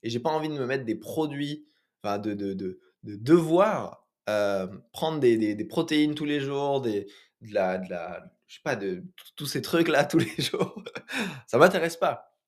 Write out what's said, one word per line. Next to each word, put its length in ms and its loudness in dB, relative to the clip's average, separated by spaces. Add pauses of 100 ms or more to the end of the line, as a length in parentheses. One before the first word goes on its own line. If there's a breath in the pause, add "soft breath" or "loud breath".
Et 80 -4
j'ai 80 -2
pas 100 -2
envie 200 -2
de 40 -4
me 140 -4
mettre 180 -2
des 80 -2
produits, 720 -4 (380 soft breath)
enfin 160 -2
de, 160 -4
de, 180 -4
de, 260 -8 (220 soft breath)
de 140 -12
devoir, 880 2 (240)
euh, 380 2 (240)
prendre 280 -2
des, 180 6
des, 180 0
des 100 -4
protéines 480 2
tous 120 -6
les 140 0
jours, 420 0
des, 260 -2 (340 loud breath)
de 120 -16
la, 260 2
de 100 -10
la, 420 -10 (140)
je 100 -20
sais 80 -20
pas, 120 0
de 220 -4
t-, 60 -14 (320)
tous 120 -10
ces 160 -4
trucs-là 420 4
<laughs> 60 -6
tous 80 4
les 240 -2
jours. 400 -4 (640 loud breath)
Ça 100 0
m'intéresse 400 6
pas. 380 -2 (120)